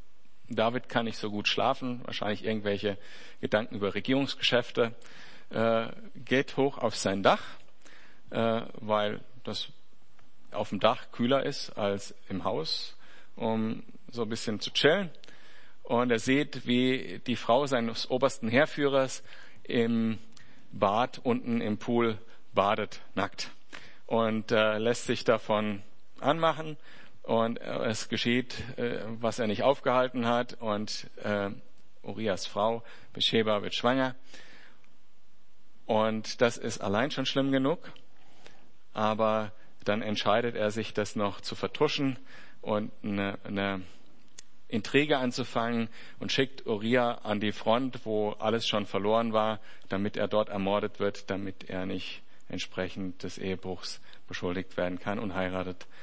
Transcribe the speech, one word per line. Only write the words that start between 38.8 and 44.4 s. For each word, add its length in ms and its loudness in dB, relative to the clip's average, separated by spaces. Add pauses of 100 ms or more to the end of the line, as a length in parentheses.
Aber 580 2 (320)
dann 180 2
entscheidet 540 2
er 160 2
sich, 220 -2
das 220 0
noch 260 0
zu 140 -4
vertuschen 600 0 (440)
und 300 0 (120)
eine, 400 0
eine 380 0 (880)